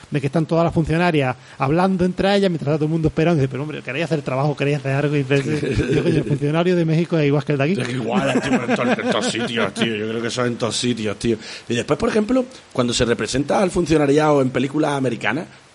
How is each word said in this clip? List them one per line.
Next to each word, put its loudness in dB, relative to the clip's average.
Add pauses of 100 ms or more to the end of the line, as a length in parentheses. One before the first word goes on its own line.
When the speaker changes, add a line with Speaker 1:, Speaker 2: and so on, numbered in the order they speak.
(100)
Speaker 1:
de -2
que -4
están 0
todas 2
las 0
funcionarias 2 (200)
hablando 2
entre 0
ellas 2
mientras -4
está 0
todo 0
el 0
mundo 0
esperando. 2
Y 4
dice, 2
"Pero -6
hombre, -8
¿queréis -6
hacer -2
trabajo? 0
¿Queréis 0
hacer -4
algo?". 0
Y 2
dice, 0
Speaker 2:
<laughs> 0
Speaker 1:
"Yo, 2
coño, 2
el 0
funcionario 0
de 2
México 0
es 2
igual 2
que -2
el 0
de 2
aquí". 0
Speaker 2:
Es -4
que -6
igual, 0
tío, 0
en 0
to-, 0
en -2
todos 0
sitios, -2
tío. -2
Yo -4
creo -4
que -4
eso -2
en -2
todos -2
sitios, -2
tío. 0 (320)
Y -2
después, -2
por -2
ejemplo, 2 (280)
cuando 0
se 2
representa 0
al 2
funcionariado 4
en 2
películas 0
americanas, -2 (280)